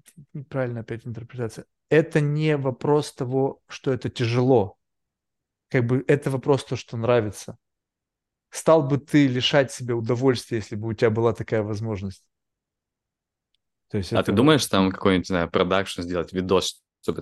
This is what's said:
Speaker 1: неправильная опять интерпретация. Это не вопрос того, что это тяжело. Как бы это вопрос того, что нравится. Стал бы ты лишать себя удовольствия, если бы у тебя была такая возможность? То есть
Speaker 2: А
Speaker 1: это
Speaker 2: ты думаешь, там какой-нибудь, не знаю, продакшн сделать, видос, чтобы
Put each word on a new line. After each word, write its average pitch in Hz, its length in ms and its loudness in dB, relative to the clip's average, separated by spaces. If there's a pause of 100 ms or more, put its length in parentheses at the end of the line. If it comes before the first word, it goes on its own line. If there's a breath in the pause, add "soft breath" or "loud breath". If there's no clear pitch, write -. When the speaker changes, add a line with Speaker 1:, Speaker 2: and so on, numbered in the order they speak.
(340)
Speaker 1:
неправильная 127 480 -6
опять 117 240 -12
интерпретация. 120 600 -10 (240)
Это 160 320 4
не 151 360 0
вопрос 143 560 0
того, 135 540 -2
что - 240 -6
это 127 180 -4
тяжело. 123 680 2 (920)
Как 123 180 0
бы 127 200 0
это 143 240 0
вопрос 135 340 0
того, 123 140 -6
что - 180 -12
нравится. 113 600 -2 (920)
Стал 160 360 4
бы 139 120 0
ты 147 280 4
лишать 131 460 0
себя 123 220 -6
удовольствия, 120 640 0
если 110 180 -8
бы 110 140 -8
у 110 40 -6
тебя 117 180 2
была 113 220 2
такая 110 300 -4
возможность? 104 560 -8 (1700)
То 107 60 -4
есть 95 160 -4
Speaker 2:
А - 100 2
Speaker 1:
это - 0 -
Speaker 2:
ты - 100 -2
думаешь, 131 320 4
там 95 260 2
какой-нибудь, 92 380 0
не 95 40 -2
знаю, 85 160 -2
продакшн 92 520 0
сделать, 87 320 -6
видос, 92 480 0 (200)
чтобы - 200 -6